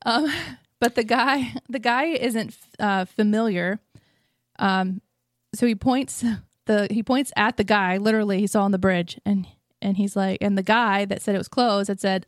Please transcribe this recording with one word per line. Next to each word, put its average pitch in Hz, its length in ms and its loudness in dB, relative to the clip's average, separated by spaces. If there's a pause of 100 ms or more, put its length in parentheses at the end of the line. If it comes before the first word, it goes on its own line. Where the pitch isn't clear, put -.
Um, 285 280 0 (240)
<laughs> - 240 -20
but 240 160 0
the 240 80 0
guy, 247 500 0 (160)
the 247 100 -6
guy 247 260 0
isn't, 233 520 -4 (220)
uh, 196 260 0
familiar. 214 760 0 (800)
Um, 190 440 0 (520)
so 240 140 0
he 226 80 2
points 254 480 -2 (420)
the, 208 240 2
he 214 140 -2
points 262 320 0
at 214 220 2
the 214 60 0
guy, 190 340 2
literally, 208 420 2
he 208 80 0
saw 202 160 2
on 202 80 2
the 190 80 0
bridge, 180 480 0
and, 196 180 0 (340)
and 196 180 -2
he's 202 180 -2
like, 190 260 0
and 202 160 2
the 196 60 0
guy 208 420 2
that 196 160 -6
said 202 140 0
it 190 40 -2
was - 80 -6
closed 208 400 0
had 196 120 -4
said, 190 280 0